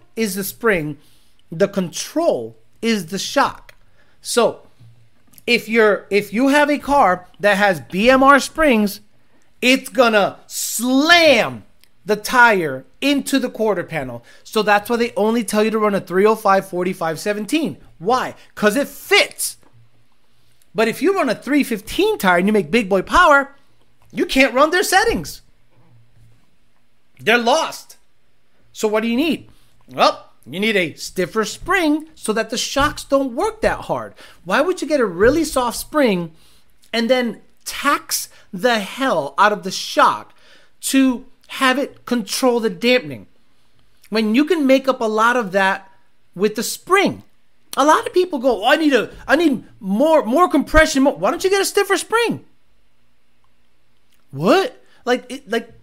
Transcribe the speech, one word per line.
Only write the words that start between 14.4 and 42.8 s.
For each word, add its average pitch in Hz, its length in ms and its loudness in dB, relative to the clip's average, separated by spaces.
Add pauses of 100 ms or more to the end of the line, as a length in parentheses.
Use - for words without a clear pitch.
So - 180 -2
that's 208 260 0
why 240 80 0
they 233 200 -2
only 220 260 0
tell 214 220 0
you 220 80 0
to 220 80 -2
run 208 160 0
a 175 40 -4
three 185 260 0
oh 220 100 4
five 196 320 0
forty-five 180 500 -6
seventeen. 208 600 -4 (200)
Why? 196 380 -2 (180)
'Cause 208 220 0
it 277 100 0
fits. - 680 -2 (1160)
But 226 120 2
if 226 160 -4
you 381 140 2
run 320 120 0
a 208 60 -2
three 277 300 0
fifteen 359 540 -2
tire 180 200 4
and 185 80 2
you 214 60 2
make 190 180 0
big 214 180 0
boy 185 140 0
power, 285 540 4 (560)
you - 140 -4
can't 240 280 2
run 285 160 2
their 359 140 0
settings. 370 580 -2 (1800)
They're 208 200 2
lost. 247 580 -2 (760)
So - 160 -4
what 214 140 0
do 233 60 -4
you 233 80 -2
need? 294 320 -2 (400)
Well, 160 420 -2 (180)
you 151 120 -10
need 214 160 0
a 170 180 -2
stiffer 185 500 -6
spring 311 680 -2
so - 180 -6
that 220 180 -4
the 233 80 -6
shocks - 460 -4
don't 277 300 -2
work 415 280 -4
that 175 200 -2
hard. 113 320 -8 (300)
Why 196 160 0
would 359 220 -2
you 277 60 -6
get 294 120 0
a 233 60 2
really 226 380 2
soft 240 320 -2
spring 196 560 -2 (600)
and 226 180 -2
then 247 300 -2 (240)
tax - 640 -4 (240)
the 220 260 0
hell 190 580 -4
out 208 160 4
of 190 120 -6
the 185 60 -8
shock 156 600 -2 (480)
to 262 460 0 (220)
have 254 300 0
it - 260 -8
control 240 560 -2
the 220 100 -2
dampening 170 560 -2 (840)